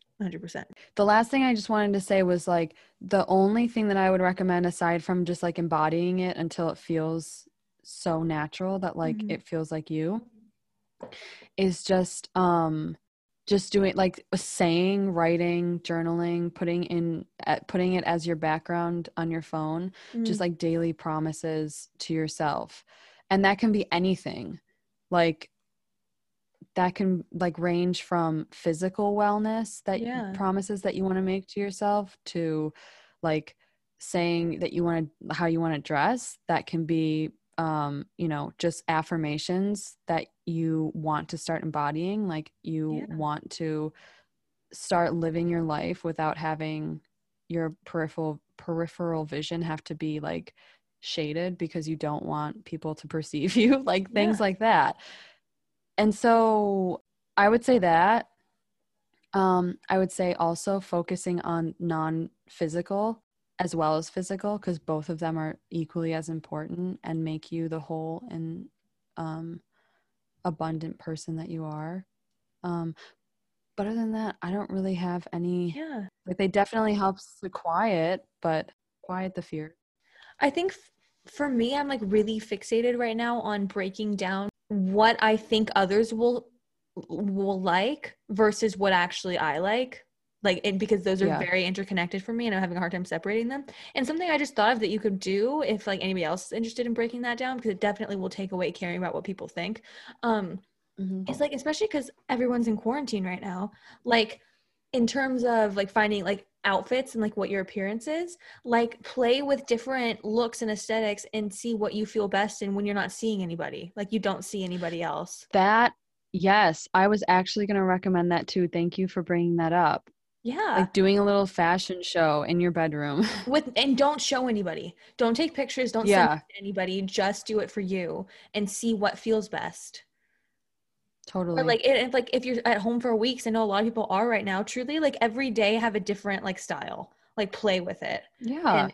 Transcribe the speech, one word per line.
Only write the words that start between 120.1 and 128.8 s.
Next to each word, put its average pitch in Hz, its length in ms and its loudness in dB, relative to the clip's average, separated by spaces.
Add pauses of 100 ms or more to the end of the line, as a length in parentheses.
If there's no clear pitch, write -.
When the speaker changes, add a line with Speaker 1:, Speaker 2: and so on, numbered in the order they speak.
Speaker 1:
Yeah. 294 360 -2
Speaker 2:
Like, 190 140 2
doing 196 260 6
a 202 60 4
little 202 220 4
fashion 180 560 0
show 156 400 2
in 175 160 2
your 175 120 4
bedroom. 151 520 0
<laughs> - 240 -4
Speaker 1:
With, 294 280 0
and 262 220 4
don't 285 240 4
show 254 260 0
anybody. 175 480 -4 (220)
Don't 233 180 4
take 311 200 0
pictures. 262 360 -2
Don't 226 160 0
send - 20 8
Speaker 2:
Yeah. 170 260 8
Speaker 1:
it 160 40 -4 (140)
to 202 60 -16
anybody. 190 420 -2
Just 196 460 -2
do 214 120 0
it - 120 -2
for 214 100 -6
you 185 460 -4 (260)
and 208 160 -2
see 233 240 -2